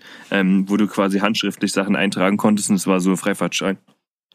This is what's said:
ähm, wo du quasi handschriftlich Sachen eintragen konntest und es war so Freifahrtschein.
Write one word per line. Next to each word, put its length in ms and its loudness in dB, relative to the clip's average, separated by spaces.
ähm, 380 2
wo 80 0
du 120 2
quasi 320 0
handschriftlich 520 -2
Sachen 240 0
eintragen 400 0
konntest 320 2
und 80 2
es 100 -2
war 140 2
so 160 2
Freifahrtschein. 640 -4